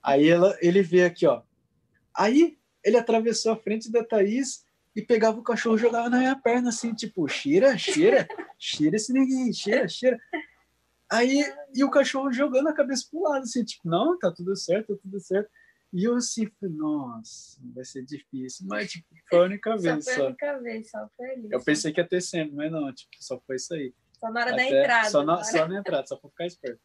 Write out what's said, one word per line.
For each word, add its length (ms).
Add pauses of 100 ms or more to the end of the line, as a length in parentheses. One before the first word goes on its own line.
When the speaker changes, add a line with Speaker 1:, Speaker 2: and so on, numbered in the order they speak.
Speaker 1:
Aí 260
ela, 340
ele 200
veio 240
aqui, 200
ó. 160 (720)
Aí 420 (240)
ele 140
atravessou 560
a 40
frente 340
da 120
Thaís 640 (300)
e 80
pegava 360
o 40
cachorro 340
e 40
jogava 280
na 100
minha 220
perna, 300
assim, 240
tipo, 340
"Cheira, 480
cheira, 500
Speaker 2:
<laughs> 320
Speaker 1:
cheira 380
esse 160
neguinho, 400
cheira, 340
cheira." 320 (920)
Aí, 340 (300)
e 100
o 60
cachorro 420
jogando 360
a 40
cabeça 380
pro 120
lado, 200
assim, 220
tipo, 220
"Não, 320
tá 140
tudo 240
certo, 400
tá 60
tudo 180
certo." 300 (420)
E 120
eu 120
assim, 300 (120)
falei, 160
"Nossa, 840 (140)
vai 100
ser 220
difícil." 600
Mas, 260
tipo, 140 (220)
foi 120
a 20
única 340
Speaker 2:
Só 60
Speaker 1:
vez, 220
Speaker 2:
foi 100
a 20
Speaker 1:
só. 120
Speaker 2:
única 320
vez, 300
só 260
foi 160
ali, 180
Speaker 1:
Eu 80
Speaker 2:
só. 80
Speaker 1:
pensei 260
que 80
ia 80
ter 140
sempre, 320
mas 180
não, 220
tipo, 160 (100)
só 200
foi 160
isso 180
aí. 180 (260)
Speaker 2:
Só 120
na 100
hora 160
da 60
Speaker 1:
Até 180
Speaker 2:
entrada, 300
Speaker 1:
só 100
na, 60
Speaker 2:
na 80
hora 100
Speaker 1:
só 240
na 120
entrada, 260
só 100
pra 140
ficar 160
esperto. 380